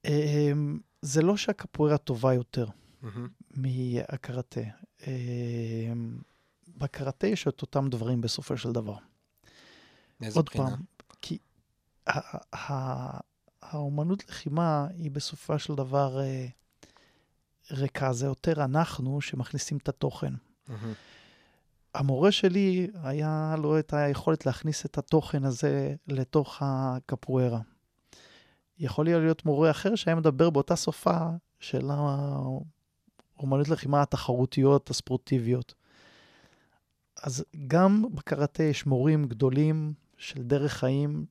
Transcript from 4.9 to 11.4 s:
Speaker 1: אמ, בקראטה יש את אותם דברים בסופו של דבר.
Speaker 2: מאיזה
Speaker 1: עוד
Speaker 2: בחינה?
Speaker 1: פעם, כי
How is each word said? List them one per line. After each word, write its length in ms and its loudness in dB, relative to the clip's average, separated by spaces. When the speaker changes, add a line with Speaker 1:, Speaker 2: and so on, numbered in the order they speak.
Speaker 1:
אמ, 1120 -4
בקראטה 500 -4
יש 220 0
את 140 -4
אותם 260 0
דברים 320 0
בסופו 360 -4
של 160 -4
דבר. 240 -4
Speaker 2:
מאיזה 180 -2
Speaker 1:
עוד 80 2
Speaker 2:
בחינה? 240 -2
Speaker 1:
פעם, 100 -6
כי 160 -8